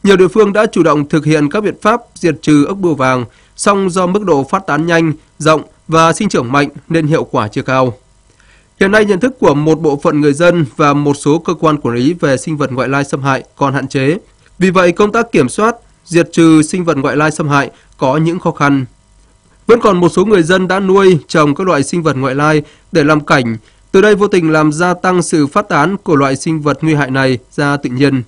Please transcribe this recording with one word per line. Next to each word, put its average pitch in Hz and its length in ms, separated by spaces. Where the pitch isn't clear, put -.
nhiều 196 140
địa 180 120
phương 208 240
đã 214 140
chủ 202 160
động 151 260
thực 151 160
hiện 151 260
các 214 140
biện 170 180
pháp 233 180
diệt 165 280
trừ 147 220
ốc 190 140
bươu 175 160
vàng, 131 300
song 196 340
do 180 160
mức 202 180
độ 143 260
phát 190 160
tán 151 200
nhanh, 165 260
rộng 156 240
và 165 240
sinh 202 160
trưởng 131 240
mạnh 143 160
nên 160 180
hiệu 143 180
quả 113 240
chưa 131 140
cao. 131 320
Hiện 196 120
nay, 214 120
nhận 202 160
thức 262 200
của 156 140
một 156 260
bộ 147 220
phận 151 180
người 147 120
dân 170 340
và 147 180
một 147 200
số 151 240
cơ 165 160
quan 156 220
quản 120 180
lý 127 180
về 147 240
sinh 156 200
vật 131 160
ngoại 123 160
lai 139 160
xâm 143 180
hại 135 220
còn 139 180
hạn 135 140
chế. 143 300
Vì 185 120
vậy, 180 220
công 208 200
tác 233 200
kiểm 139 160
soát, 214 280
diệt 165 280
trừ 160 300
sinh 180 220
vật 160 120
ngoại 135 200
lai 156 140
xâm 151 180
hại 143 220
có 139 200
những 165 240
khó 170 100
khăn. 139 340
Vẫn 226 140
còn 196 200
một 175 80
số 185 160
người 202 180
dân 185 260
đã 190 120
nuôi, 190 380
trồng 147 260
các 190 120
loại 151 160
sinh 170 200
vật 147 140
ngoại 131 180
lai 151 280
để 151 120
làm 151 160
cảnh, 127 360
từ 190 80
đây 208 140
vô 202 140
tình 175 220
làm 156 220
gia 175 220
tăng 180 280
sự 156 240
phát 202 220
tán 170 280
của 175 200
loại 135 200
sinh 160 240
vật 143 200
nguy 156 140
hại 139 160
này 131 280
ra 143 240
tự 143 140
nhiên. 135 380